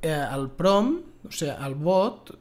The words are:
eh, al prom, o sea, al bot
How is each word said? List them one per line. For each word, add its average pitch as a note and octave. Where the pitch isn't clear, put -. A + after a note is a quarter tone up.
eh, D#3+
al C#3
prom, G#3
o -
sea, C#3+
al C3+
bot F#3